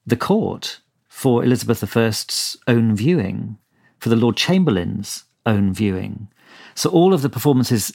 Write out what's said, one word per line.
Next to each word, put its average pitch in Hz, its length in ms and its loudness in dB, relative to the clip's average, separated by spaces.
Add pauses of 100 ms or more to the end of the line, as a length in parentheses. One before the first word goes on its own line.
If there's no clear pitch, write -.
the 117 100 2
court, - 640 -4 (280)
for 120 360 0
Elizabeth 113 360 0
the 104 60 -2
First's - 720 -4 (100)
own 117 300 2
viewing, 107 640 -2 (400)
for - 100 -6
the 113 80 4
Lord 113 200 2
Chamberlain's 104 880 -2 (200)
own 101 300 2
viewing. 101 540 -4 (460)
So - 140 -4
all 180 240 4
of 151 100 2
the 139 60 0
performances 127 680 2